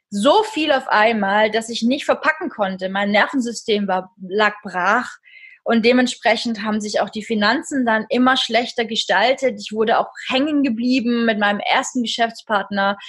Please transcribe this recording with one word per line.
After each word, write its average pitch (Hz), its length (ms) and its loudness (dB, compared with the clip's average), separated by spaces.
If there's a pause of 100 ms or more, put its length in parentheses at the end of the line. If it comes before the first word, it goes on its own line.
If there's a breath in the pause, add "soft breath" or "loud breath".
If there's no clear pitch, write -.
(100)
So 277 320 4
viel 311 300 -2
auf 262 160 0
einmal, 214 640 2
dass 220 200 -4
ich 226 120 -6
nicht 262 220 0
verpacken 302 460 0
konnte. 190 400 -4
Mein 202 220 -2
Nervensystem 214 760 0
war, 185 320 -2
lag 202 420 0
brach. 190 540 -2 (480 loud breath)
Und 226 200 2
dementsprechend 233 800 2
haben 214 180 -2
sich 208 220 -2
auch 202 80 -4
die 214 120 -8
Finanzen 226 600 -2
dann 220 240 0
immer 254 300 2
schlechter 233 480 -2
gestaltet. 220 760 0
Ich 202 100 -12
wurde 214 280 2
auch 202 100 0 (200)
hängen 285 340 0
geblieben 240 640 0
mit 220 120 0
meinem 208 220 0
ersten 254 420 0
Geschäftspartner. 202 960 -2 (120)